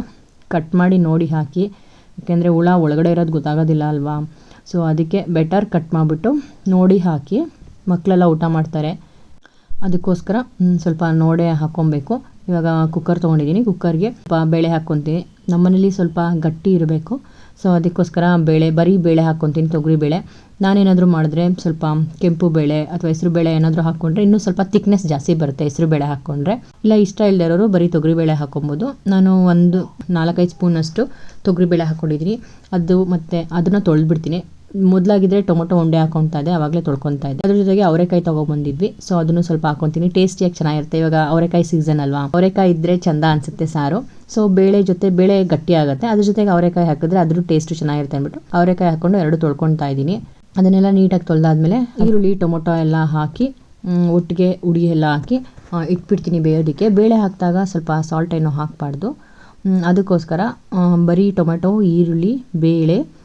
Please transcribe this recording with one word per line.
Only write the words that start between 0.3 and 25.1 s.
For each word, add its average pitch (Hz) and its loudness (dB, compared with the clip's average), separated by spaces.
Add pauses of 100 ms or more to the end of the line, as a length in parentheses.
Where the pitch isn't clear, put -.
ಕಟ್ 160 -2
ಮಾಡಿ 185 4
ನೋಡಿ 165 2
ಹಾಕಿ, 156 -4 (540)
ಯಾಕೆಂದ್ರೆ 175 0
ಹುಳ 170 2 (100)
ಒಳಗಡೆ 160 2
ಇರೋದು 170 0
ಗೊತ್ತಾಗೋದಿಲ್ಲ 156 0
ಅಲ್ವಾ? 147 -4 (500)
So - -6 (120)
ಅದಕ್ಕೆ 165 -2
ಬೆಟರ್ 170 0
ಕಟ್ 165 -4
ಮಾಡ್ಬಿಟ್ಟು 160 0 (360)
ನೋಡಿ 185 4
ಹಾಕಿ, 175 -2 (500)
ಮಕ್ಕಳೆಲ್ಲ 180 2
ಊಟ 165 2
ಮಾಡ್ತಾರೆ, 160 -2 (800)
ಅದಕ್ಕೋಸ್ಕರ, 180 0 (200)
ಹ್ಮ್, 180 2
ಸ್ವಲ್ಪ 165 -2 (100)
ನೋಡೇ 165 2
ಹಾಕ್ಕೊಬೇಕು. 156 -2 (340)
ಇವಾಗ 170 0 (240)
ಕುಕ್ಕರ್ 175 -2
ತೊಗೊಂಡಿದ್ದೀನಿ, 160 0
ಕುಕ್ಕರ್ಗೆ 175 -2
ಸ್ವಲ್ಪ 160 -2
ಬೇಳೆ 165 0
ಹಾಕ್ಕೊತೀನಿ. 160 -2 (280)
ನಮ್ಮನೇಲಿ 185 2
ಸ್ವಲ್ಪ 175 -2 (200)
ಗಟ್ಟಿ 160 -2
ಇರಬೇಕು, 160 0 (480)
so 196 -2
ಅದಕ್ಕೋಸ್ಕರ 175 0 (260)
ಬೇಳೆ, 156 2
ಬರೀ 170 2
ಬೇಳೆ 165 2
ಹಾಕ್ಕೊತೀನಿ, 160 0
ತೊಗರಿ 160 0
ಬೇಳೆ. 156 0 (420)
ನಾನೇನಾದ್ರೂ 190 4
ಮಾಡಿದ್ರೆ 160 0 (180)
ಸ್ವಲ್ಪ 160 -4 (340)
ಕೆಂಪು 175 0
ಬೇಳೆ 151 0
ಅಥವಾ 170 -4
ಹೆಸರು 165 -2
ಬೇಳೆ 165 0
ಏನಾದ್ರೂ 160 2
ಹಾಕ್ಕೊಂಡ್ರೆ 165 -2
ಇನ್ನೂ 208 6
ಸ್ವಲ್ಪ 185 -2
ಥಿಕ್ನೆಸ್ 196 0
ಜಾಸ್ತಿ 151 -2